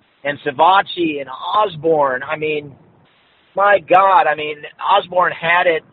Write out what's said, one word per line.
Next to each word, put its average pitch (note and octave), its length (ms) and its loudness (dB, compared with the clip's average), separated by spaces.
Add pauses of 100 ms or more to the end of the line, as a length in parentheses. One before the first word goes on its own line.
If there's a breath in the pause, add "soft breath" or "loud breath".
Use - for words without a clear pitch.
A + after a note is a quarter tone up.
(260)
and C#3+ 140 -6
Savacci D#3+ 800 0
and C3 80 -14
Osborne, D#3+ 920 -2
I D3+ 120 -8
mean, D3+ 400 -6 (800)
my G3 240 4
God, F3 480 4
I D3+ 80 0
mean, D3+ 220 -8 (240)
Osborne F3+ 500 0
had E3+ 340 0
it D#3+ 280 0